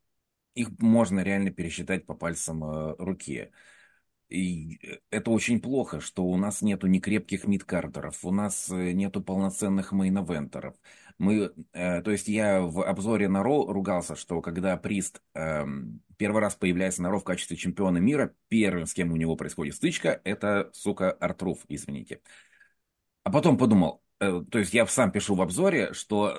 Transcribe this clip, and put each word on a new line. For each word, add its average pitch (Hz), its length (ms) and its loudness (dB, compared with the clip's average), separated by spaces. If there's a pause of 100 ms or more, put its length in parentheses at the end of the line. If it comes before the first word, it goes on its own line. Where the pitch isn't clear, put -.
(560)
их 117 140 -2 (100)
можно 113 420 6
реально 98 300 0
пересчитать 87 540 -4
по - 100 -10
пальцам, 82 480 -6
э, 78 360 -6
руки. 87 520 -6 (800)
И, 85 540 -6
э, - 160 -14 (120)
это 104 200 -2
очень 113 300 2
плохо, 120 400 -4
что - 240 -4
у 92 120 2
нас 101 240 -2
нету 101 260 0
ни 92 120 6
крепких 101 480 -2
мидкардеров, 76 800 -4
у 90 60 -2
нас, 98 400 -2
э, 90 220 -2
нету 98 280 -2
полноценных 98 720 -2
мейн-эвентеров. 85 840 -2 (440)
Мы, 101 340 2 (200)
э, 87 280 -2
то 104 100 -2
есть 101 160 -2
я 104 340 4
в 87 220 0
обзоре 98 460 0
на 98 140 2
Ро 135 280 2
ругался, 92 440 -2
что 82 260 -6
когда 90 360 -2
Прист, 101 440 -4 (140)
эм, 69 640 -4 (160)
первый 104 240 0
раз 101 140 0
появляется 92 480 0
на 90 80 0
Ро 101 80 0
в - 40 -6
качестве 90 340 -6
чемпиона 92 420 0
мира, 123 340 2 (160)
первым, 95 380 2
с - 60 -6
кем 85 180 0
у 82 40 0
него 80 200 0
происходит 71 400 -6
стычка, - 500 -2
это, 101 480 0
сука, 95 380 0
Артруф, 90 480 -4 (100)
извините. - 520 -10 (1040)
А 95 80 -2
потом 135 260 6
подумал, 104 460 4 (160)
э, 90 320 0
то 113 80 2
есть 92 140 0
я 113 140 6
сам 107 240 4
пишу 101 240 0
в 90 60 4
обзоре, 107 520 2
что 104 460 0